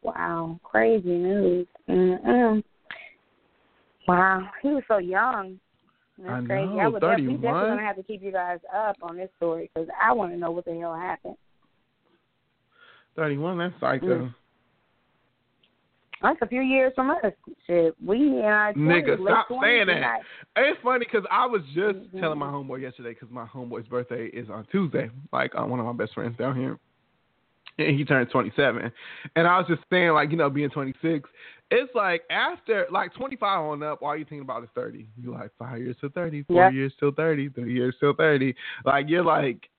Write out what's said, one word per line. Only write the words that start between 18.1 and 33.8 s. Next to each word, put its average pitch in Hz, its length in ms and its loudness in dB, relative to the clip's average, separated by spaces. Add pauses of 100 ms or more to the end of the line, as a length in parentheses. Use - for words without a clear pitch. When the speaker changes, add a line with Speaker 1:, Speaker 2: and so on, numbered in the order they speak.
Speaker 1:
in 220 60 0
our 208 280 2
Speaker 2:
Nigga, 160 320 4
Speaker 1:
twenties, 135 140 2
late - 140 2
Speaker 2:
stop 220 140 2
Speaker 1:
twenties, 254 200 -4
Speaker 2:
saying 226 200 4
Speaker 1:
we 180 60 2
Speaker 2:
that. 147 80 0
Speaker 1:
not 117 200 -2 (440)
Speaker 2:
It's 320 160 0
funny 247 240 0
'cause 208 240 -2
I 254 160 2
was 226 160 -2 (120)
just 196 260 0
Speaker 1:
Mm-hmm. 185 200 -14
Speaker 2:
telling 156 200 -2
my 143 80 -4
homeboy 135 340 -8
yesterday 123 320 -12
'cause 113 160 -20
my 120 160 -12
homeboy's 120 420 -12
birthday 120 400 -6
is 113 220 -12
on 104 160 -12
Tuesday, 135 440 -2 (220)
like, 131 240 -2
uh, 117 100 -2
one 123 140 -4
of 113 60 -4
my 120 80 -4
best 110 200 -6
friends 117 240 -6
down 131 180 -2
here. 131 240 -6 (1000)
And 151 200 2
he 143 80 -2
turned 131 260 2
twenty-seven. 117 600 4 (440)
And 170 120 6
I 175 100 8
was 180 100 2
just 170 220 0
saying, 175 220 6
like, 151 200 4
you 165 60 0
know, 147 120 4
being 143 200 0
twenty-six, 143 600 -4 (400)
it's 254 240 0
like 185 360 0
after, 214 600 -2
like, 180 240 -2
twenty-five 226 460 -2
on 151 240 -4